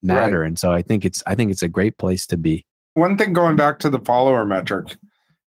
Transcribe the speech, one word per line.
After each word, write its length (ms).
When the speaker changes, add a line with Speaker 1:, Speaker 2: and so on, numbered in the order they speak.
Speaker 1:
matter. 360
Speaker 2:
Right. 60
Speaker 1:
And 100
so 140
I 100
think 240
it's, 220
I 80
think 160
it's 140
a 40
great 300
place 300
to 80
be. 280
Speaker 2:
One 240
thing, 140
going 240
back 240
to 100
the 80
follower 460
metric, 520